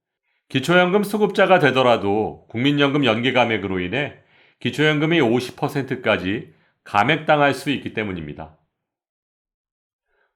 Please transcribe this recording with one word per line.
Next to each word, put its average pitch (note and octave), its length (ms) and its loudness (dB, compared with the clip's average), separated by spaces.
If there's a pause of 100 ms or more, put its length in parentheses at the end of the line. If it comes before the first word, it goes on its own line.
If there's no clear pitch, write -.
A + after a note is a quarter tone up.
(480)
기초연금 F3+ 540 2
수급자가 G3 580 2
되더라도 A2 880 2
국민연금 C#3+ 560 0
연계 A#2 280 0
감액으로 G#2 480 0
인해 A2+ 360 -6 (440)
기초연금이 D#3 600 0
오십 B2 360 0
퍼센트까지 A#2 960 -4 (320)
감액당할 C#3+ 680 2
수 C#3+ 160 -8
있기 - 240 -6
때문입니다. D#2+ 640 -10 (1800)